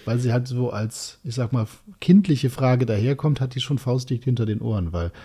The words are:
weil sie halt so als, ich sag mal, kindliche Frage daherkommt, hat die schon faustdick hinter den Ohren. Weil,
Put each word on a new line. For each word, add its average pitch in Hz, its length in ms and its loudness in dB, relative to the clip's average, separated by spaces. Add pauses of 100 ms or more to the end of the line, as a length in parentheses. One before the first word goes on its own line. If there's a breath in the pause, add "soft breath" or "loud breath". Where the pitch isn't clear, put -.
weil 117 140 0
sie 123 140 0
halt 123 160 0
so 123 220 -2
als, - 540 -8
ich 120 120 -8
sag 120 160 -2
mal, 113 140 0 (340)
kindliche 175 500 4
Frage 127 340 2
daherkommt, 131 560 0
hat 127 140 -4
die 131 60 -4
schon 135 180 -2
faustdick 127 460 -2
hinter 120 200 0
den 107 160 -2
Ohren. 104 320 -2
Weil, 85 180 -4 (140)